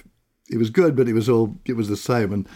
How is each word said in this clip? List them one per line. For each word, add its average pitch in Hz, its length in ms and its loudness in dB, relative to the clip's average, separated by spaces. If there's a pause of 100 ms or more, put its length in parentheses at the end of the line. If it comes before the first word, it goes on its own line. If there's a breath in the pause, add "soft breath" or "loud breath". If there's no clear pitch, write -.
(500)
It 127 60 -4
was 113 120 0
good, 156 280 2
but 123 120 2
it 117 40 -2
was 110 160 0
all, 113 360 2
it 127 100 -6
was 110 140 -4
the 104 80 -4
same. 110 360 -2
And, 98 240 -6